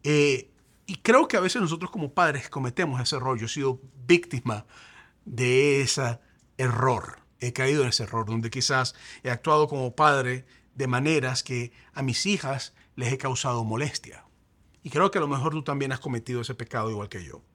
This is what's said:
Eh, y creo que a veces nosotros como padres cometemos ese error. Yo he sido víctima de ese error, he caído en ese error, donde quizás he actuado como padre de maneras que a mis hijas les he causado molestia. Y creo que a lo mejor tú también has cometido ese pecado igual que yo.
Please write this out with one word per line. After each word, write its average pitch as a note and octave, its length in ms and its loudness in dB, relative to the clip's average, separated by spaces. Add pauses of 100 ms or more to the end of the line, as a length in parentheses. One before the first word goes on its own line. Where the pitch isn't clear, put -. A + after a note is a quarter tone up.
Eh, D3 480 2 (360)
y F#3+ 100 -10
creo C4 320 6
que A3+ 80 2
a - 20 4
veces F#3 220 0
nosotros E3+ 280 -2
como D3+ 240 -6
padres D3+ 360 2
cometemos C3 500 -2
ese B2 160 -2
error. B2+ 240 -2
Yo A2+ 60 -4
he A2+ 40 -8
sido C3+ 300 -2 (260)
víctima B2+ 600 2 (580)
de C3 580 4
ese B2 380 -2 (380)
error, B2 680 0 (160)
he B2 140 -4
caído C#3 300 2
en B2 60 2
ese A2+ 140 0
error, A2+ 220 -4
donde A2+ 240 -2
quizás B2+ 460 0 (280)
he B2+ 60 -4
actuado D3+ 380 2
como C3 280 -4
padre C3 500 2 (280)
de C3 140 -4
maneras B2+ 560 0
que A#2+ 280 -6 (220)
a D3 80 -8
mis C3 240 -2
hijas C#3+ 480 -2 (220)
les B2+ 160 -2
he C3+ 60 -2
causado A#2+ 460 -2
molestia. A2+ 600 -6 (580)
Y C#3 60 -12
creo F#3 220 2
que G3+ 60 -2
a E3+ 40 2
lo D3 60 0
mejor C#3 240 -2
tú D3+ 120 -4
también C#3 280 -4
has B2+ 80 -6
cometido B2 420 -6
ese A#2 140 -8
pecado A2 360 -6
igual G#2 180 -8
que F#2 140 -14
yo. - 180 -18 (140)